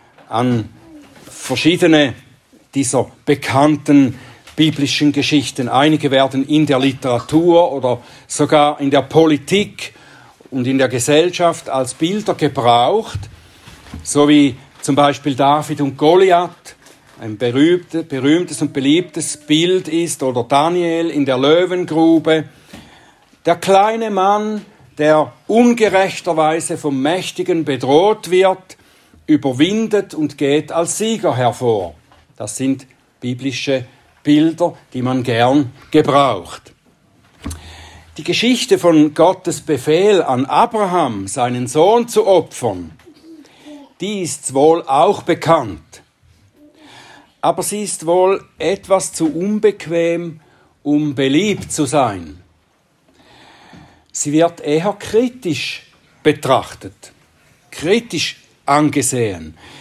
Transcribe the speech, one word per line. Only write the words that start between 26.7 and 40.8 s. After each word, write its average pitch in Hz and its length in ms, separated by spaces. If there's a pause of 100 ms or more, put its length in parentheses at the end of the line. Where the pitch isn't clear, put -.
vom 139 240
Mächtigen 175 640
bedroht 151 680
wird, 185 460 (500)
überwindet 190 880
und 147 240
geht 151 360
als 170 240
Sieger 226 360
hervor. 113 640 (400)
Das - 220
sind 131 300 (340)
biblische 123 640 (360)
Bilder, 160 560 (140)
die 127 100
man 127 220
gern 123 480 (200)
gebraucht. 139 840 (1400)
Die 156 80
Geschichte 208 520
von 156 360
Gottes 170 480
Befehl 165 600
an 131 240
Abraham, 175 840